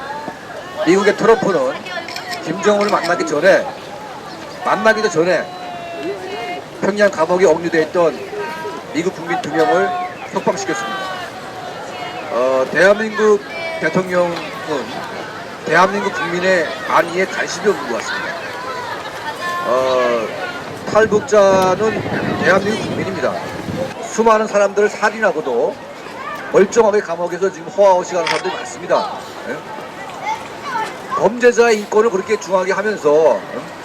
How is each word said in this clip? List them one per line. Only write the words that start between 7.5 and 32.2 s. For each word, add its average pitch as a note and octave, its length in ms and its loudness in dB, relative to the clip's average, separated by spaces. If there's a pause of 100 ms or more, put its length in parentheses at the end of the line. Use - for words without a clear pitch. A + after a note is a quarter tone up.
있던 D#3 360 2 (720)
미국 F3 220 -2
국민 E3 260 -4
두 D3+ 100 -6
명을 D#3+ 380 2 (440)
석방시켰습니다. G3 680 -4 (1300)
어, C3 400 2
대한민국 G#3 680 4 (400)
대통령은 F3+ 540 0 (1300)
대한민국 G3 460 2
국민의 F3 540 0 (220)
안위에 E3 360 2
관심이 - 440 -2
없는 - 200 0
것 A2+ 100 -2
같습니다. - 360 -6 (1300)
어, B2 600 2 (640)
탈북자는 G#3 1120 4 (400)
대한민국 G3 400 2
국민입니다. C#3+ 520 -2 (680)
수많은 A3 440 2
사람들을 G3+ 440 2
살인하고도 F3+ 840 0 (800)
멀쩡하게 G3+ 480 6
감옥에서 F3 500 -2
지금 E3 180 -12
호화호식하는 F3+ 580 4
사람들이 D#3+ 280 -2
많습니다. - 580 -2 (360)
예? C#3 80 -6 (1600)
범죄자의 A#3 640 4
인권을 G#3+ 300 2
그렇게 F#3+ 280 0